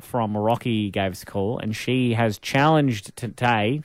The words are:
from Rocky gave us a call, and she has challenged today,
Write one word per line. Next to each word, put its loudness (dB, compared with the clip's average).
from -2
Rocky 0
gave -2
us -12
a -18
call, -4
and -6
she 0
has 0
challenged 2
today, 0